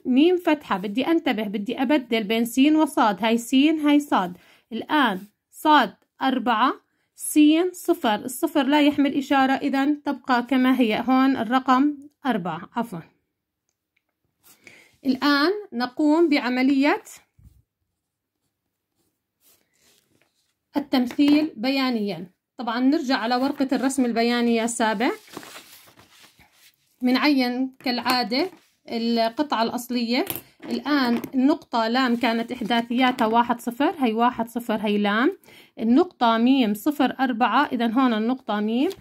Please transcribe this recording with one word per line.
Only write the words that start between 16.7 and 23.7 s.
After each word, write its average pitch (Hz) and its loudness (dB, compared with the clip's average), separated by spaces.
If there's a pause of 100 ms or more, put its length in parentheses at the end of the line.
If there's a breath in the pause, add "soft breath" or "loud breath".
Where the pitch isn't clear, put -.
التمثيل 285 0
بيانيا. 220 -4 (300)
طبعا 233 -6
نرجع 269 0
على 233 -2
ورقة 269 -2